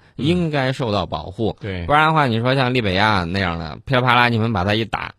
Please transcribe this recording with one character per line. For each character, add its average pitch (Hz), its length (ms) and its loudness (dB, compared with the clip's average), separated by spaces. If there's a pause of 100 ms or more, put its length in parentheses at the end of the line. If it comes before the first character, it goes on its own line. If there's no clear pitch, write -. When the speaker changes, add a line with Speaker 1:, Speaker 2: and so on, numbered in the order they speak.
(160)
Speaker 1:
嗯。 120 100 -4
Speaker 2:
应 170 240 0
该 135 220 -2
受 170 220 -2
到 190 120 0
保 78 200 -8
护。 92 340 -4
Speaker 1:
对。 92 260 -8
Speaker 2:
不 87 60 -2
然 151 160 4
的 160 60 2
话， 156 120 2
你 113 140 0
说 127 160 0
像 127 180 0
利 127 80 0
比 98 120 0
亚 98 320 2
那 90 140 -4
样 85 200 -2
的， 78 240 -10
噼 131 120 -2
里 123 60 2
啪 123 140 4
啦 120 140 4
你 117 80 0
们 113 160 0
把 95 100 0
它 101 100 2
一 110 120 -2
打， 85 340 -6